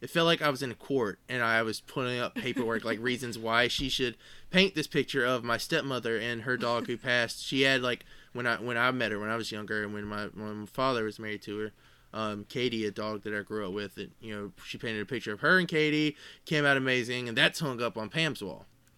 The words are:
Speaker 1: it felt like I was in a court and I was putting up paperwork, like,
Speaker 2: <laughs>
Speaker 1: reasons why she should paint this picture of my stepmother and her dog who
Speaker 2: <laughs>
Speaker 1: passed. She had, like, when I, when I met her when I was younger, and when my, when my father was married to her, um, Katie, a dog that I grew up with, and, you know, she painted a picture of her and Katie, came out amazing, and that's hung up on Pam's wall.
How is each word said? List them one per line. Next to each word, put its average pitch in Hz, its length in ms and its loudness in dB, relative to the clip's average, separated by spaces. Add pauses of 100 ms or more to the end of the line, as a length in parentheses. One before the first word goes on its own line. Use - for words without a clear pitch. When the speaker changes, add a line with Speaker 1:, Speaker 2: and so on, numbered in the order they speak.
Speaker 1:
it 127 80 -8
felt 165 160 4
like 165 160 4
I 151 80 4
was 135 140 0
in 127 80 -2
a 107 40 -8
court 123 440 0 (100)
and 127 140 0
I 113 180 6
was 110 200 -2
putting 123 380 -2
up 117 140 -2
paperwork, 117 500 -2
like, 110 160 -2
Speaker 2:
<laughs> - 20 -8
Speaker 1:
reasons 120 360 -2
why 113 300 4
she 131 200 -2
should 123 300 0 (320)
paint 190 240 6
this 151 140 -2
picture 135 360 0
of 123 200 2
my 117 140 0
stepmother 123 600 0
and 117 260 -2
her 123 140 0
dog 117 300 0
who 120 100 -2
Speaker 2:
<laughs> - 0 -
Speaker 1:
passed. 120 480 0
She 135 160 2
had, 135 220 6
like, 123 220 -2 (280)
when 123 140 -2
I, 117 80 2
when 120 220 -2
I 120 120 4
met 123 220 0
her 101 80 -2
when 107 100 -4
I 113 60 -2
was 113 160 -4
younger, 107 320 -4
and 104 100 -4
when 104 120 -6
my, 104 280 -6
when 107 280 -8
my 107 40 -10
father 131 380 0
was 110 160 -4
married 107 240 -6
to 104 160 -6
her, 107 120 -6 (400)
um, 104 380 -4
Katie, 120 380 0
a 101 40 -2
dog 107 320 -4
that 107 140 -4
I 101 60 -4
grew 107 240 -4
up 90 60 -4
with, 101 240 -6
and, 98 220 -8
you 110 160 -10
know, 101 160 -8 (140)
she - 140 -10
painted 110 220 -4
a 101 40 -6
picture 110 280 -4
of 101 80 -10
her 175 180 6
and 175 80 2
Katie, 156 480 2 (300)
came 151 200 2
out 139 100 8
amazing, 127 540 2
and 113 80 -4
that's 151 220 4
hung 123 240 -2
up 117 140 -2
on 110 120 -4
Pam's 160 320 -2
wall. 87 240 -10 (320)